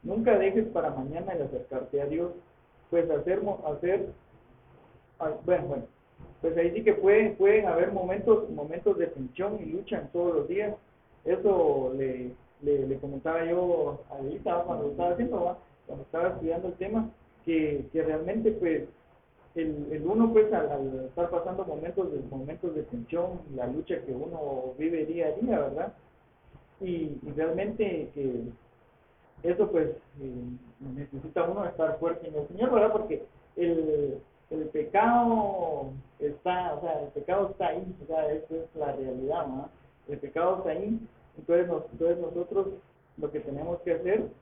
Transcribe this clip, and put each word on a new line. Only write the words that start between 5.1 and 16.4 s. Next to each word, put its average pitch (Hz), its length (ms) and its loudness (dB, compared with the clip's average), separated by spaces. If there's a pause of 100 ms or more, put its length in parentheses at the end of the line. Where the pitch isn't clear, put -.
ay, 156 140 -2 (140)
bueno, 180 200 2
bueno, 127 180 -4 (580)
pues 165 160 2
ahí 170 140 4
sí 214 120 -4
que 208 100 8
pueden, 208 420 6
pueden 202 300 6
haber 180 260 2
momentos, 196 580 4
momentos 160 480 0
de 170 80 2
tensión 185 540 -4
y 165 60 -10
lucha 170 340 -6
en - 80 -12
todos 175 260 0
los 147 140 0
días. 208 260 -2 (500)
Eso 151 720 4
le, 127 360 -2 (300)
le, 143 240 4
le 135 120 -2
comentaba 160 460 -2
yo 165 560 2 (100)
a 139 80 -10
Elisa, 139 380 -2
¿va? 175 80 2
Cuando 160 200 -2
lo 143 60 0
estaba 175 220 0
haciendo, 175 320 0
¿va? - 140 -2 (280)
Cuando 139 180 -10
estaba 175 240 0
estudiando 165 400 -2